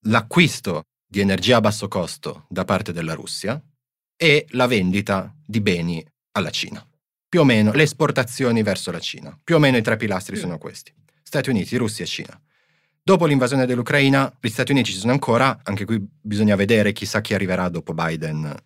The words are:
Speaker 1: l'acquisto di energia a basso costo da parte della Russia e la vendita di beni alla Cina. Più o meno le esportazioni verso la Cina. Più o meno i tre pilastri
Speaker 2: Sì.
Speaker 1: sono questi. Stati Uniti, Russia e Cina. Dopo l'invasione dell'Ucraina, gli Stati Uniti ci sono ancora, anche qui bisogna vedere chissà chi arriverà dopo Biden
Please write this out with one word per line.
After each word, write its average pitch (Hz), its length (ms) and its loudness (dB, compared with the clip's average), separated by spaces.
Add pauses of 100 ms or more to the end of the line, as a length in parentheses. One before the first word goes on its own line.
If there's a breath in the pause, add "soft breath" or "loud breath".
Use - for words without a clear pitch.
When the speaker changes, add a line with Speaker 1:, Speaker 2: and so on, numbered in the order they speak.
Speaker 1:
l'acquisto 110 800 2 (220)
di 101 140 -4
energia 98 380 4
a 110 40 4
basso 107 280 0
costo 80 580 -8
da 90 160 -4
parte 92 300 -2
della 80 220 -6
Russia 113 460 -8 (540)
e 151 360 4
la 127 140 2
vendita 101 720 -2 (100)
di 107 140 -4
beni 85 440 -2 (280)
alla 92 200 -6
Cina. - 360 -10 (400)
Più 175 140 2
o - 20 6
meno 107 300 4
le 151 100 4
esportazioni 123 800 0
verso 95 280 -4
la 82 80 -8
Cina. - 440 -12
Più 170 120 0
o 156 40 6
meno 135 160 6
i 113 60 2
tre 113 160 0
pilastri 98 380 -4
Speaker 2:
Sì. 104 60 -4
Speaker 1:
sono 90 160 -6
questi. - 360 -18 (340)
Stati 139 220 -4
Uniti, 110 260 -2
Russia 104 300 -2
e - 20 -10
Cina. - 320 -12 (640)
Dopo 185 240 4
l'invasione 131 400 2
dell'Ucraina, 135 760 2
gli 123 80 -4
Stati 123 240 -2
Uniti 131 220 2
ci 92 60 -8
sono 113 120 0
ancora, 127 520 2
anche 101 200 -6
qui 107 160 -2 (220)
bisogna 104 340 2
vedere 101 380 2
chissà 101 260 -4
chi 107 140 -4
arriverà 92 340 -2
dopo 85 260 -6
Biden 78 640 -6 (100)